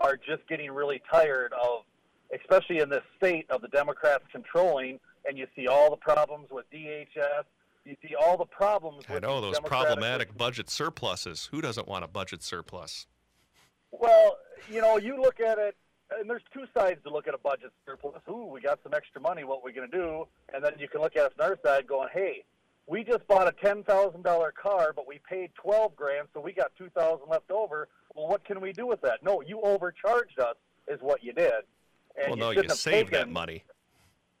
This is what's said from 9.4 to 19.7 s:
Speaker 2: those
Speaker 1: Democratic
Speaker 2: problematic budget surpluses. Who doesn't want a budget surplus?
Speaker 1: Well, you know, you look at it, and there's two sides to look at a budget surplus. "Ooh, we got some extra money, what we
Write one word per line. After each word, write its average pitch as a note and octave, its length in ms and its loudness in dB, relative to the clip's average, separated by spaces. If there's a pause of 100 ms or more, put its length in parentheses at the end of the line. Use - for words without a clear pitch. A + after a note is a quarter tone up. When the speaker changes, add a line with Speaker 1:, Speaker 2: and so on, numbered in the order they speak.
Speaker 2:
those D3+ 80 -2
Speaker 1:
Democratic D3 280 0
Speaker 2:
problematic B2 500 -2
budget A#2 320 -4
surpluses. F#2+ 840 -6
Who D#3 80 -6
doesn't A#2 260 -6
want F#2 180 -6
a D#2+ 40 -12
budget F#2 340 -10
surplus? - 640 -12 (880)
Speaker 1:
Well, D#5+ 440 8 (320)
you A3 120 -6
know, A3 180 6
you B3+ 220 -4
look C4 200 4
at A3 180 2
it, G#3 160 -2 (360)
and G#3 180 -8
there's A#3 140 -6 (100)
two C4+ 140 -14 (100)
sides F#3 280 0
to D3 60 -12
look D3 160 -6
at D3 80 -4
a C#3 40 -6
budget C3+ 320 -6 (140)
surplus. C#3+ 440 -14
"Ooh, A3 180 -10
we C3+ 140 -14
got C#3+ 220 0
some D3 120 -10
extra D3 260 -6
money, D#3+ 220 -4
what C3 220 -6
we B2+ 80 -10